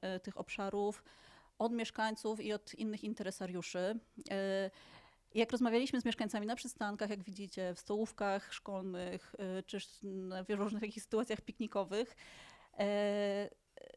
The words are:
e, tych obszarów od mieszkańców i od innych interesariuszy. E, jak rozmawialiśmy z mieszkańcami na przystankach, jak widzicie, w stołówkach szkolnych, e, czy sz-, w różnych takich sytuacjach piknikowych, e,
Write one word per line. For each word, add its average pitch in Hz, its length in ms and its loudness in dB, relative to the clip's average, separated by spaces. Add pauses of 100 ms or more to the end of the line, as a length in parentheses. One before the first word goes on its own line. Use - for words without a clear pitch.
e, 185 200 -2
tych - 160 -8
obszarów 202 680 0 (540)
od 233 140 2
mieszkańców 220 680 0
i 208 120 0
od 208 220 -4
innych 214 300 -2
interesariuszy. 190 920 -2 (320)
E, 196 400 2 (640)
jak 226 180 6
rozmawialiśmy 247 480 4
z - 40 -2
mieszkańcami 220 420 2
na 233 100 0
przystankach, 208 540 -2
jak 202 120 -2
widzicie, 185 520 -4
w - 40 -10
stołówkach 208 720 0
szkolnych, 180 840 -4
e, 190 240 -2
czy - 140 -6
sz-, 185 720 -6
w - 20 0
różnych 208 300 2
takich 214 220 -4
sytuacjach 220 380 2
piknikowych, 208 760 -2 (640)
e, 202 720 4 (460)